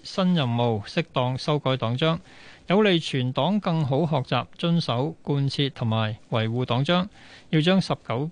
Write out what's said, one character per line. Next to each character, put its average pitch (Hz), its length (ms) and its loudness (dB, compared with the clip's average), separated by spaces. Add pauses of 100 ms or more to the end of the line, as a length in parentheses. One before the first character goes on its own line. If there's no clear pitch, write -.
新 180 320 0
任 156 100 2
務， 117 400 0
適 - 280 -4
當 127 260 0
修 151 180 -2
改 131 200 -2
黨 120 200 -2
章， 160 220 0 (480)
有 196 160 4
利 190 160 4
全 127 340 -4
黨 175 280 0
更 160 260 0
好 135 140 2
學 165 220 0
習、 - 220 -2 (120)
遵 170 240 2
守、 135 420 -2
貫 139 260 0
徹 139 240 -2
同 - 140 -4
埋 110 300 0 (140)
維 110 180 0
護 123 160 -2
黨 123 180 0
章。 180 260 0 (420)
要 160 100 2
將 185 200 4
十 160 140 0 (140)
九 127 240 -2